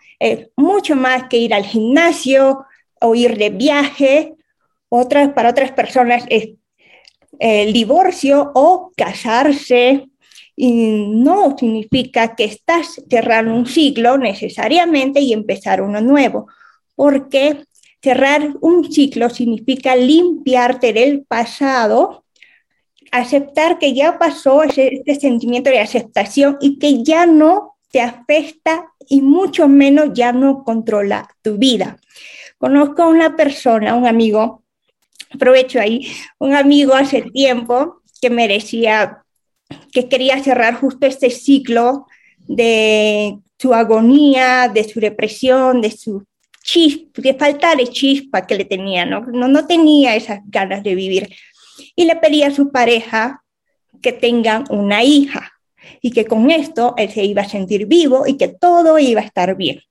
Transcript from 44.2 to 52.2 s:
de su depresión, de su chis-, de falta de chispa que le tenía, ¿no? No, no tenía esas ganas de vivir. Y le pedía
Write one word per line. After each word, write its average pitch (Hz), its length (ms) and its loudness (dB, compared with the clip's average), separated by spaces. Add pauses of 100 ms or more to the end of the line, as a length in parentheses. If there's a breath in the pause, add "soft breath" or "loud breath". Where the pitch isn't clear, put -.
de 214 100 0
su 214 160 -10
depresión, 254 840 0
de 214 100 -4
su 202 340 -12 (380)
chis-, 311 500 0
de 269 200 -4
falta 294 420 0
de 247 120 -2
chispa 269 580 -4
que 214 100 -6
le 196 100 -6
tenía, 190 400 -6
¿no? 190 160 -6
No, 247 260 -6
no 294 180 2
tenía 302 500 4
esas 214 300 -8
ganas 196 380 -6
de 196 120 -2
vivir. 190 380 -4 (600 soft breath)
Y 349 100 2
le 330 100 2
pedía 302 320 2